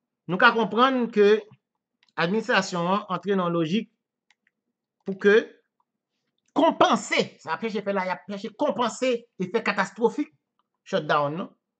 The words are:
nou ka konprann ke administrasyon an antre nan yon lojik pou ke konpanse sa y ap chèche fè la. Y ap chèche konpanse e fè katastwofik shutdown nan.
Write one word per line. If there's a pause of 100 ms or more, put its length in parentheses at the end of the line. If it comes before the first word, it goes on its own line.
(300)
nou
ka
konprann
ke (800)
administrasyon
an
antre
nan
yon
lojik (1160)
pou
ke (1200)
konpanse (180)
sa
y
ap
chèche
fè
la.
Y
ap
chèche
konpanse (120)
e
fè
katastwofik (560)
shutdown
nan. (280)